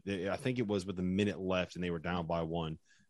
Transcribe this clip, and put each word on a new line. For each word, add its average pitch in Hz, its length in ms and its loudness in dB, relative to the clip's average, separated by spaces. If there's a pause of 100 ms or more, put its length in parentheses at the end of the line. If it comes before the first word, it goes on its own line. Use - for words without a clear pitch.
They, 95 240 -2
I 92 80 0
think 127 220 -2
it 120 80 2
was 101 200 0
with 95 120 -6
a 104 40 0
minute 95 360 2
left 92 360 0
and 87 100 -4
they 87 60 0
were 85 80 -2
down 87 280 -2
by 85 160 2
one. 82 360 -2 (320)